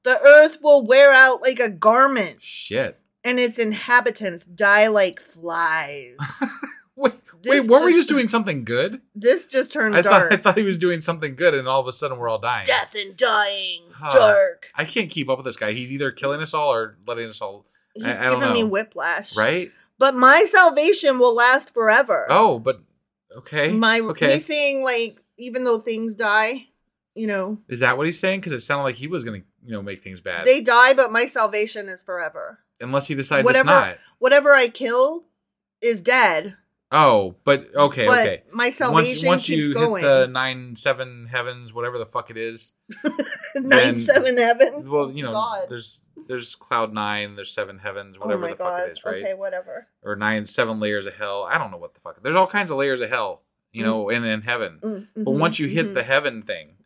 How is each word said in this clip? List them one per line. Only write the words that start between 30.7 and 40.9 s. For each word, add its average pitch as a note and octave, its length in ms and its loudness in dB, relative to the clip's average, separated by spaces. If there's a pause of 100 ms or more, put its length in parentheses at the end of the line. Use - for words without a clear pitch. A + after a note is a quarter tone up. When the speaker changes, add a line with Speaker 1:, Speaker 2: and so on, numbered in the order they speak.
Speaker 1:
but B3 180 2
my A#3 140 0
salvation G#3+ 600 -4
is F#3 140 -16
forever. F3 560 -12 (220)
Speaker 2:
Unless C3 260 -4
he D#3 80 -6
decides C3+ 300 0
Speaker 1:
Whatever, A#3+ 260 4
Speaker 2:
it's C#3 60 8
not. F#2+ 220 0 (200)
Speaker 1:
whatever C#4 340 4
I C4 140 6
kill C4 600 -2 (540)
is A#3 200 -2
dead. G3 560 0 (340)
Speaker 2:
Oh, A#2 440 4 (100)
but C#3 300 2
okay, C#3 320 2
Speaker 1:
But B3 140 4
Speaker 2:
okay. G3+ 300 -2
Speaker 1:
my A#3+ 180 -2
Speaker 2:
Once, C4+ 100 -6
Speaker 1:
salvation D#3+ 500 0
Speaker 2:
once - 160 2
Speaker 1:
keeps E3 140 -2 (100)
Speaker 2:
you C#3+ 60 -2
Speaker 1:
going. D#3 280 -2
Speaker 2:
hit C#3+ 60 2
the C3 180 4
nine, B2+ 480 -6
seven B2 520 -6